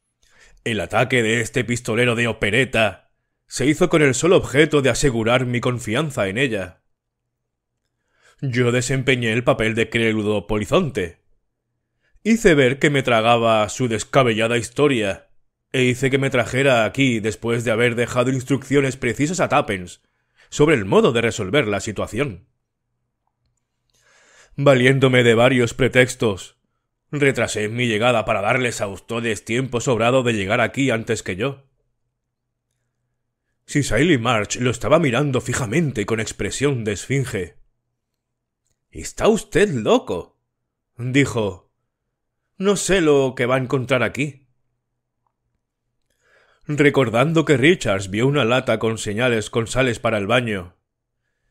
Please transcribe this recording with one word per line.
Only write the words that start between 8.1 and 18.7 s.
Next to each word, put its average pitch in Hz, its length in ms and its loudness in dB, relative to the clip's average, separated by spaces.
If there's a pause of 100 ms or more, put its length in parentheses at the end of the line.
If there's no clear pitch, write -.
Yo 123 320 0
desempeñé 123 640 0
el 120 100 -2
papel 113 300 2
de 110 160 0
crédulo 107 580 0
polizonte. 107 760 -2 (1000)
Hice 214 300 4
ver 135 240 4
que 160 120 2
me 135 140 0
tragaba 113 640 2
su 127 180 -4
descabellada 113 680 0
historia 110 720 -2 (420)
e 131 120 0
hice 127 260 0
que 135 100 0
me 135 100 -2
trajera 127 560 2
aquí 123 340 0
después 113 440 -4
de 117 80 0
haber 117 240 0
dejado 120 340 0
instrucciones 135 640 0